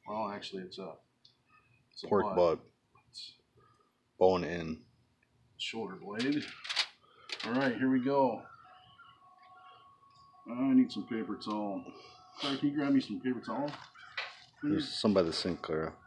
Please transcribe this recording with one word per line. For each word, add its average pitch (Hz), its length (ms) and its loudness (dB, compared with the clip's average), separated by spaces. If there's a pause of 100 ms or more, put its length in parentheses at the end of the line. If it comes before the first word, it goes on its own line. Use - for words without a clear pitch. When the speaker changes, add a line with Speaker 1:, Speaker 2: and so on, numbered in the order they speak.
Speaker 1:
Well, 104 280 -4
actually, 98 300 -10
it's 92 140 -14
a, 95 140 -10 (1000)
it's - 120 -14
a - 40 -12
Speaker 2:
Pork 101 180 6
Speaker 1:
butt. 95 100 0
Speaker 2:
butt. 85 220 6 (520)
Speaker 1:
It's - 220 -18 (840)
Speaker 2:
Bone 92 260 6
in. 80 360 -6 (760)
Speaker 1:
shoulder 98 400 -8
blade. 113 480 -2 (1000)
All 113 80 -2
right, 131 200 2
here 131 160 2
we 131 100 4
go. 131 420 2 (2000)
I 127 280 2
need 127 180 6
some 101 140 -8
paper 110 360 -4
towel. 104 400 -4 (600)
Sorry, 139 160 -4
can 147 100 0
you 143 80 -2
grab 139 160 2
me 135 80 6
some 101 200 -6
paper 123 200 -2
towel, 123 300 -4 (920)
please? 147 120 -2
Speaker 2:
There's - 160 0 (120)
some 104 140 4
by 95 80 6
the 82 100 2
sink, 85 300 -2
Clara. 80 320 -4 (120)